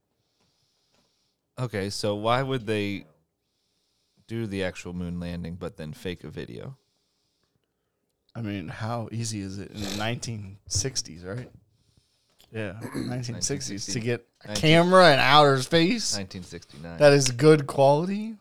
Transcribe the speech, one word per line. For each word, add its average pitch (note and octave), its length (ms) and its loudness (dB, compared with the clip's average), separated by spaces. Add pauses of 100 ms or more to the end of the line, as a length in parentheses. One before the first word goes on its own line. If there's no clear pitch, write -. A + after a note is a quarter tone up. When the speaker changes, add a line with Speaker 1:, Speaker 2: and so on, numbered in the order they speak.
(1600)
Speaker 1:
Okay, G#2 320 -4
so G#2 240 -4
why A2+ 280 0
would C3 240 -6
they G2+ 400 -4 (1200)
do A2+ 200 -6
the G2 180 -4
actual F2+ 280 -8
moon F2 280 -8
landing F2 360 -10
but F#2 200 -12
then D#2 160 -12
fake F2+ 320 -12
a D2+ 60 -16
video? A#1+ 460 -14 (1600)
Speaker 2:
I A#2 80 -10
mean, G2+ 260 -6
how A2+ 440 -8
easy A2 280 -6
is F#2+ 180 -10
it F#2+ 140 -14
in G#2 100 -12
the G2 140 -8
nineteen G#2+ 640 -8 (100)
sixties, - 560 -6
right? G#2+ 260 -10 (1000)
Yeah, G#2+ 220 -8 (120)
<clears throat> - 80 -14
nineteen B2 480 -8
sixties C#3 440 -6
to - 60 -8
Speaker 1:
Nineteen - 20 -6
sixty. B2 60 -4
Speaker 2:
get A#2+ 260 -4 (180)
a - 40 -18
Speaker 1:
Nineteen G#2+ 140 -4
Speaker 2:
camera E3+ 500 8
in C3 60 4
outer C3+ 440 6
space E3+ 540 0
Speaker 1:
Nineteen F#2+ 280 -10
sixty-nine. E2+ 540 -16
Speaker 2:
that D3 140 10
is C3+ 200 4
good D3 340 6
quality? F#3 760 2